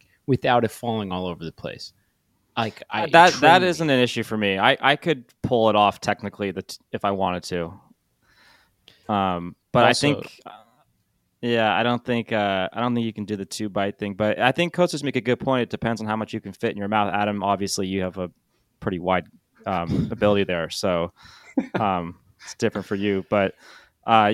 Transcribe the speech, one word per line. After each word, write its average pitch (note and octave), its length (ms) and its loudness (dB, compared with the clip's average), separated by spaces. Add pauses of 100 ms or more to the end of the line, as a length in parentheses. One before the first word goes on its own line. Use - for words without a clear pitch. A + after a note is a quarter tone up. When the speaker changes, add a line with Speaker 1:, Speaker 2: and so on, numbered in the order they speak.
(260)
Speaker 1:
without B2 380 2
it G#2+ 60 0
falling A2 420 -6
all F#2 140 -4
over E2 180 -8
the D#2 80 -10
place. - 400 -14 (640)
Like, A2+ 340 -4
I G#2+ 120 -4
Speaker 2:
Uh, - 100 -4
that, E3+ 220 10
that F3 240 6
Speaker 1:
train F#3 100 0
Speaker 2:
isn't E3 180 -2
Speaker 1:
me. C#3 80 4
Speaker 2:
an B2+ 60 4
issue A#2 220 0
for A2 160 -6
me. G2 200 0
I, B2 220 4
I C#3 160 2
could D3 280 -2 (180)
pull A2+ 260 2
it G#2 80 2
off G#2 240 4
technically G2+ 500 -6
the F#2 120 -8
t-, - 160 -16 (120)
if G#2+ 140 -6
I G2+ 80 0
wanted F#2 320 -2
to. - 1700 -12
Um, F2+ 420 -2 (180)
but A#2+ 120 4
Speaker 1:
Also B2 240 4
Speaker 2:
I D3 60 2
think, - 320 -12
uh, - 40 -20 (920)
yeah, A2+ 340 4
I A2 80 2
don't A#2+ 200 0
think, A#2+ 280 -2
uh, G2 400 0
I - 80 -6
don't A#2+ 140 0
think A#2 100 0
you A2 80 -4
can G#2 120 -8
do G#2 120 -6
the G2 80 -6
two G#2+ 240 -8
bite G2+ 300 -4
thing. G2+ 160 -6
But G#2+ 260 0
I B2 120 4
think E3+ 200 -2
coaches E3+ 320 -2
make C3 120 -2
a B2 40 -2
good A#2+ 200 0
point. C3 220 0
It - 80 -6
depends A2+ 300 -4
on A2 80 -8
how A2 80 -2
much A2 160 -6
you G#2+ 80 -6
can G2 120 -14
fit - 200 -4
in - 40 -10
your G2+ 120 -6
mouth. G#2 260 0
Adam, G#2 280 -2
obviously, G2 440 -2
you F#2+ 160 -2
have F2+ 160 -6
a F2+ 120 -6 (500)
pretty F#2+ 180 -4
wide, F2 280 0 (400)
um, F2 420 -2
Speaker 1:
<laughs> - 20 -6
Speaker 2:
ability G2+ 340 2
there, E2+ 260 -4
so, E2+ 420 -2 (600)
um, F2+ 440 -2 (260)
it's - 100 -16
different G#2 340 -4
for G#2 80 -4
you. G2 340 0
But, G2 240 2 (500)
uh, A2 280 6